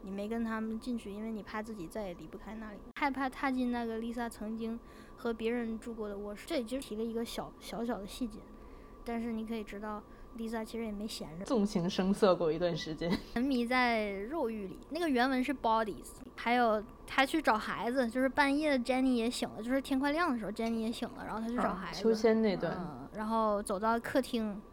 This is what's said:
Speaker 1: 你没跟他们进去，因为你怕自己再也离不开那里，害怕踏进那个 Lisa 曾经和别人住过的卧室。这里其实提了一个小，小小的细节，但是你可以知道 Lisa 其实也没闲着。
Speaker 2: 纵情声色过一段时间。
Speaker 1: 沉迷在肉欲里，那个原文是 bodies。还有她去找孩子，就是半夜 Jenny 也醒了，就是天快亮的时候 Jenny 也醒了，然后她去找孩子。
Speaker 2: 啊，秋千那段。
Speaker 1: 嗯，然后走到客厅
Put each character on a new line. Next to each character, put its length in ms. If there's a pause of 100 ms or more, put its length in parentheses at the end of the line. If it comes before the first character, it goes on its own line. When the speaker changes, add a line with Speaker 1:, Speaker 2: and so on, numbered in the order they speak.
Speaker 1:
你 80
没 180
跟 140
他 180
们 180
进 160
去， 160
因 120
为 80
你 100
怕 220
自 100
己 140
再 200
也 60
离 140
不 100
开 160
那 180
里， 60 (180)
害 140
怕 180
踏 220
进 220
那 120
个 140
Lisa 320
曾 260
经 240 (380)
和 160
别 160
人 300
住 160
过 120
的 80
卧 200
室。 100
这 140
里 40
其 160
实 80
提 80
了 80
一 80
个 140
小， 340
小 240
小 140
的 80
细 220
节， 100 (640)
但 160
是 120
你 160
可 80
以 80
知 160
道 240 (340)
Lisa 260
其 140
实 80
也 60
没 160
闲 320
着。 60
Speaker 2:
纵 200
情 240
声 240
色 220
过 160
一 80
段 180
时 160
间。 180 (220)
Speaker 1:
沉 80
迷 240
在 460
肉 360
欲 200
里， 100 (140)
那 80
个 100
原 180
文 160
是 80
bodies。 580 (260)
还 180
有 300 (240)
她 180
去 160
找 160
孩 320
子， 180
就 140
是 80
半 260
夜 220
Jenny 380
也 120
醒 220
了， 140
就 80
是 100
天 180
快 120
亮 200
的 60
时 80
候 60
Jenny 300
也 100
醒 180
了， 160
然 80
后 80
她 60
去 80
找 180
孩 180
子。 60
Speaker 2:
啊， 60
秋 100
千 300
那 120
段。 220
Speaker 1:
嗯， 380
然 140
后 340
走 160
到 200
客 220
厅 400 (120)